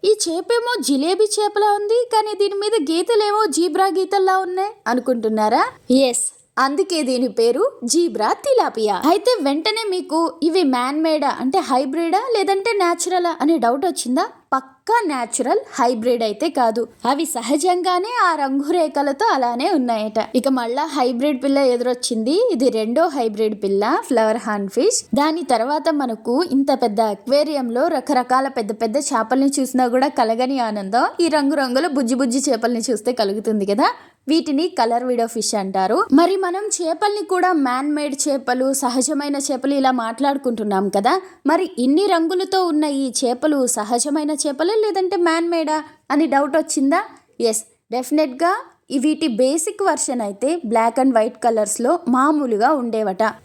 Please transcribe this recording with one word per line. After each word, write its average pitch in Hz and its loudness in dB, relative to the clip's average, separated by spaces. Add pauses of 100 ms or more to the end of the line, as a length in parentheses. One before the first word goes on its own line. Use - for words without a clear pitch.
ఈ - 4 (140)
చేపేమో 453 -2 (140)
జిలేబీ 330 2
చేపలా 415 0 (100)
ఉంది, 415 0 (140)
కానీ 427 0
దీని 403 0
మీద 427 0 (140)
గీతలేమో 415 2 (140)
జీబ్రా 349 2 (120)
గీతల్లా 381 2 (120)
ఉన్నాయి 381 -4 (180)
అనుకుంటున్నారా? 233 0 (460)
ఎస్, 240 -2 (420)
అందుకే 339 0 (120)
దీని 254 0 (100)
పేరు 240 2 (280)
జీబ్రా 240 0 (160)
తిలాపియా. 262 0 (140)
అయితే 453 2 (140)
వెంటనే 349 -2 (100)
మీకు 320 -2 (300)
ఇవి 359 2 (120)
మ్యాన్ 269 -2
మేడా, 294 0 (100)
అంటే 269 0 (140)
హైబ్రిడా, 311 0 (140)
లేదంటే 392 0 (120)
న్యాచురలా 349 0
అనే 320 4 (100)
డౌట్ 269 2
వచ్చిందా? 269 -2 (280)
పక్కా 269 -2 (140)
న్యాచురల్, 262 -2 (160)
హైబ్రిడ్ 240 0
అయితే 214 -2 (100)
కాదు. 233 2 (280)
అవి 285 0
సహజంగానే 359 0 (160)
ఆ - 4 (140)
రంగు 277 -2
రేఖలతో 285 0 (100)
అలానే 247 0 (100)
ఉన్నాయట. 226 -2 (200)
ఇక 269 0 (100)
మళ్ళా 247 -2 (120)
హైబ్రిడ్ 262 0
పిల్ల 277 2 (160)
ఎదురొచ్చింది. 247 -2 (180)
ఇది 254 2
రెండో 233 0 (120)
హైబ్రిడ్ 220 -2
పిల్ల, 196 0 (260)
ఫ్లవర్ 220 2
హార్న్ 208 -4
ఫిష్. 339 2 (200)
దాని 320 0 (100)
తర్వాత 277 0 (140)
మనకు 240 -2 (200)
ఇంత 277 2 (140)
పెద్ద 220 0 (160)
అక్వేరియంలో 269 0 (120)
రకరకాల 254 0 (100)
పెద్ద 220 -4 (100)
పెద్ద 220 -2 (140)
చేపల్ని 254 2
చూసినా 254 0
కూడా 254 2 (100)
కలగని 247 0 (120)
ఆనందం 208 -2 (180)
ఈ 330 2
రంగురంగుల 277 0 (120)
బుజ్జి 247 0
బుజ్జి 254 0
చేపల్ని 233 0
చూస్తే 233 -2 (100)
కలుగుతుంది 208 -2
కదా. 277 2 (420)
వీటిని 311 0 (100)
కలర్ 233 0
విడో 233 0
ఫిష్ 220 -4
అంటారు. 190 0 (220)
మరి 359 4
మనం 370 -4 (120)
చేపల్ని 370 -2
కూడా 370 2 (160)
మ్యాన్ 262 -2
మేడ్ 294 -4
చేపలు, 262 -2 (140)
సహజమైన 277 -2 (120)
చేపలు 277 -2
ఇలా 262 2 (120)
మాట్లాడుకుంటున్నాం 226 -2
కదా. 202 2 (380)
మరి 339 2 (180)
ఇన్ని 311 4
రంగులతో 370 0 (100)
ఉన్న 302 2 (180)
ఈ - 0 (160)
చేపలు 269 0 (200)
సహజమైన 285 -2 (120)
చేపలే, 320 -2
లేదంటే 381 -2 (100)
మ్యాన్ 339 0
మేడా 311 0 (360)
అని 294 4
డౌట్ 277 0
వచ్చిందా? 311 0 (480)
ఎస్, 220 -4 (320)
డెఫినెట్‌గా 294 0 (400)
ఈ - 2
వీటి 302 0 (140)
బేసిక్ 330 0
వెర్షన్ 254 -2
అయితే 202 -4 (240)
black 226 2
and 262 4
white 240 0
కలర్స్‌లో 233 2 (240)
మామూలుగా 262 2
ఉండేవట. 220 -2 (220)